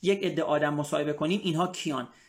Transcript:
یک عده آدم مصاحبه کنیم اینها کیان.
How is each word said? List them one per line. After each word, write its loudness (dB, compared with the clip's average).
یک 2
عده 0
آدم 2
مصاحبه 0
کنیم 0
اینها 0
کیان. -4